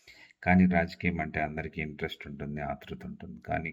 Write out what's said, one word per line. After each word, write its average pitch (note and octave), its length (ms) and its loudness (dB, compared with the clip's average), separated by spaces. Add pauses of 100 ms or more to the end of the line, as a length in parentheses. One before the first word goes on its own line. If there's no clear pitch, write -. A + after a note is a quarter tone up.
(440)
కానీ F#2 220 8
రాజకీయం E2+ 540 2
అంటే D#2 220 -4
అందరికీ D#2 400 -4
ఇంట్రెస్ట్ D2+ 440 -8
ఉంటుంది, D2 360 -8
ఆతృత - 440 -8
ఉంటుంది. D2+ 380 -14
కానీ D#2+ 300 -4